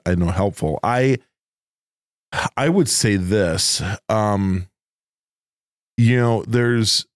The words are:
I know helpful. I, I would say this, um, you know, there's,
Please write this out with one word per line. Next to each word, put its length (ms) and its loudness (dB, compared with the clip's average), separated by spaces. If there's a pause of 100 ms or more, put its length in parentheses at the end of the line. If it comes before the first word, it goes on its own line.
I 100 2
know 140 0
helpful. 540 -2
I, 360 0 (1400)
I 120 0
would 200 2
say 260 2
this, 640 0 (280)
um, 580 0 (1300)
you 200 4
know, 300 0
there's, 580 0 (100)